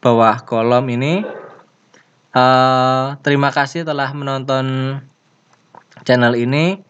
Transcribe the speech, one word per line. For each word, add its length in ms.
bawah 400
kolom 480
ini. 320
Eh, 680
terima 300
kasih 340
telah 240
menonton 880
channel 320
ini. 540